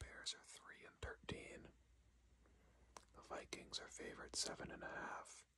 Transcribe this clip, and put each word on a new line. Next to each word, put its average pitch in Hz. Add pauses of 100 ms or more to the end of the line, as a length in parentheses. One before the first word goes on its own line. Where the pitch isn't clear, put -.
Bears -
are -
three -
and -
thirteen. - (1500)
The -
Vikings -
are -
favored -
seven -
and 1077
a 1077
half - (120)